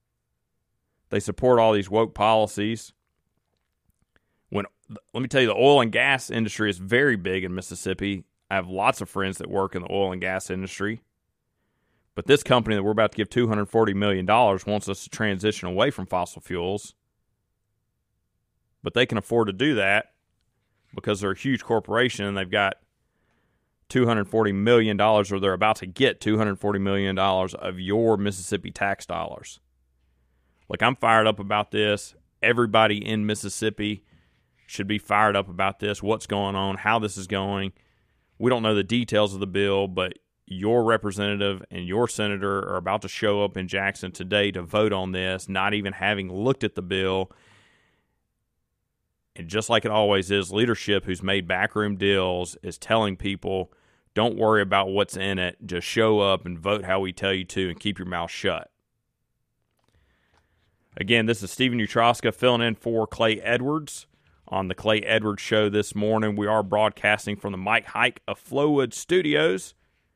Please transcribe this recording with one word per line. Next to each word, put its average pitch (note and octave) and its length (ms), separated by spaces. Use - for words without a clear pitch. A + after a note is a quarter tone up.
They G2+ 100
support A#2+ 400
all A2+ 140
these G2 160
woke A2 240
policies. A2 800
When, G2+ 160
let A#2+ 100
me C3 60
tell C3+ 140
you, A#2+ 60
the G#2+ 80
oil C3+ 260
and A2+ 100
gas C3 380
industry A2 400
is F#2 80
very A#2+ 380
big F#2 280
in F2+ 120
Mississippi. F#2+ 720
I G2 40
have F2+ 120
lots G2 340
of F#2+ 80
friends F#2+ 300
that - 100
work F#2+ 240
in F2+ 80
the F2 100
oil F#2+ 200
and F#2 100
gas F#2 300
industry. G2+ 500
But - 140
this C#3+ 160
company A2+ 320
that G2 80
we're G#2 80
about G#2+ 220
to - 40
give G#2+ 120
two B2 180
hundred G#2 200
forty A2 260
million G2 320
dollars G#2 400
wants G#2 240
us G2 140
to - 60
transition G#2 580
away G2+ 220
from F#2+ 160
fossil F2+ 360
fuels. F#2 520
But - 100
they B2 120
can A#2 120
afford A2+ 300
to G2 60
do C3+ 220
that G2+ 380
because G#2 280
they're G2 100
a F#2 60
huge C3+ 260
corporation A2+ 640
and G2+ 100
they've F#2+ 140
got G2 260
two B2+ 180
hundred G#2+ 220
forty G#2+ 240
million G#2+ 460
dollars, G#2 340
or G2 80
they're F#2+ 140
about G#2+ 240
to - 80
get G#2 340
two G#2+ 180
hundred G#2 220
forty G#2 200
million G2 360
dollars F#2+ 380
of F#2 260
your G#2+ 380
Mississippi F#2+ 540
tax G2 340
dollars. - 540
Look, - 160
I'm B2 120
fired A2+ 300
up G#2 140
about G#2 320
this. G#2 440
Everybody A2 600
in G#2+ 220
Mississippi G#2 800
should G2 200
be G#2 120
fired G#2 360
up G2 120
about F#2+ 320
this, G#2 240
what's G#2+ 240
going G2+ 280
on, F#2+ 220
how A2+ 220
this G#2+ 180
is F#2 100
going. G2 440
We A#2+ 120
don't A#2+ 120
know A2 140
the G2+ 80
details G#2+ 500
of F#2+ 60
the G2 80
bill, G2 400
but F#2 320
your A2 380
representative G2+ 880
and F2+ 160
your A2 200
senator G2+ 520
are F#2+ 180
about F#2+ 260
to G2 40
show G2+ 360
up G2 140
in F#2 100
Jackson G2 440
today G2+ 400
to F#2 120
vote G#2 300
on F#2+ 180
this, F#2 380
not G2 240
even G2+ 200
having G2 380
looked A2 320
at G#2 120
the - 60
bill. F#2+ 500
And E2+ 120
just G#2 220
like A2+ 160
it A2 60
always G2+ 380
is, G2 220
leadership G#2+ 540
who's F#2 180
made F#2+ 240
backroom G#2 500
deals F#2 640
is F2 160
telling G#2+ 380
people, F#2+ 560
"Don't A2 240
worry A2 240
about G2 280
what's G2 280
in F#2+ 220
it. F2+ 260
Just F2 220
show A2 320
up G2 260
and F2 140
vote G2+ 240
how F#2+ 160
we F#2+ 120
tell G2 220
you F#2 120
to F#2 240
and E2 100
keep G#2 180
your F2+ 100
mouth E2+ 240
shut." - 400
Again, A2 300
this A2 160
is F#2 80
Steven B2 280
Utroska A#2 540
filling B2 280
in A#2 140
for A2+ 300
Clay A2 340
Edwards B2+ 680
on F#2+ 200
the F#2 80
Clay A2 260
Edwards G#2+ 420
Show G#2+ 260
this G#2 240
morning. G#2+ 420
We G#2 120
are G#2+ 160
broadcasting G#2 760
from G#2 140
the F#2+ 80
Mike G#2+ 260
Hike A#2+ 420
of - 160
Flowood C#3 500
Studios. E3 800